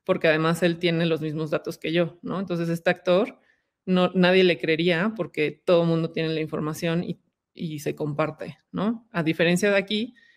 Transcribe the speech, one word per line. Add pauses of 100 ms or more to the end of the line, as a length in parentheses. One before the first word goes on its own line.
porque
además
él
tiene
los
mismos
datos
que
yo,
¿no?
Entonces,
este
actor, (460)
no,
nadie
le
creería
porque
todo
mundo
tiene
la
información
y, (340)
y
se
comparte, (140)
¿no?
A
diferencia
de
aquí, (220)